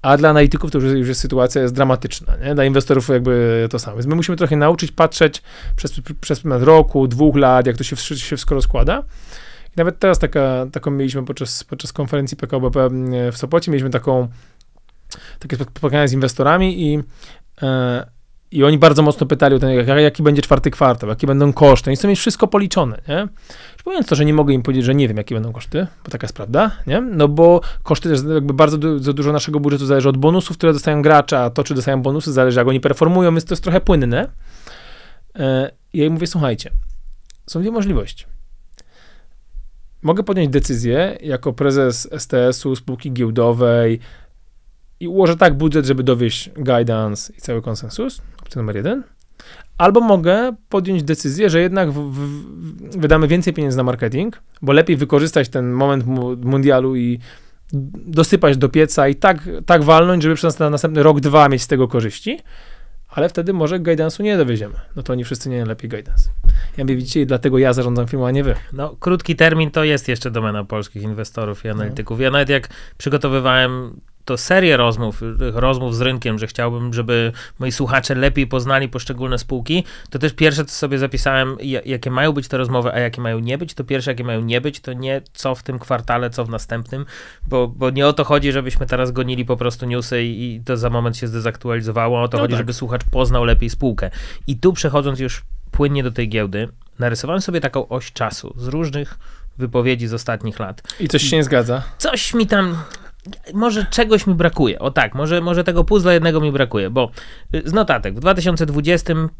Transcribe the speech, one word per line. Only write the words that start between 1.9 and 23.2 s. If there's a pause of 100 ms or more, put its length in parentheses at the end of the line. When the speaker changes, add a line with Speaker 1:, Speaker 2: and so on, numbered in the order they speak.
Speaker 1:
nie?
Dla
inwestorów
jakby
to
samo.
Więc
my
musimy
trochę
nauczyć
patrzeć (340)
przez, (200)
przez
pryzmat
roku,
dwóch
lat,
jak
to
się
wszy-,
się
wszystko
rozkłada. (640)
I
nawet
teraz
taka,
taką
mieliśmy
podczas,
podczas
konferencji
P
K
O
B
P,
mm,
w
Sopocie,
mieliśmy
taką, (1120)
takie
spot-,
spotkania
z
inwestorami
i, (640)
e, (460)
i
oni
bardzo
mocno
pytali
o
ten,
jak,
jaki
będzie
czwarty
kwartał,
jakie
będą
koszty.
Oni
chcą
mieć
wszystko
policzone,
nie? (460)